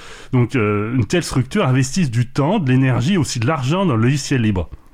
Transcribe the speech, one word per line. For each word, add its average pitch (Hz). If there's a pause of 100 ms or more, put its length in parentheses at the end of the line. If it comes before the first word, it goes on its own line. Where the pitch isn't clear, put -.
(320)
donc, 123
euh, 104
une 127
telle 175
structure 185
investisse 135
du 117
temps, 160
de 139
l'énergie 127
et -
aussi 127
de 113
l'argent 156
dans 131
le 110
logiciel 135
libre. 98 (240)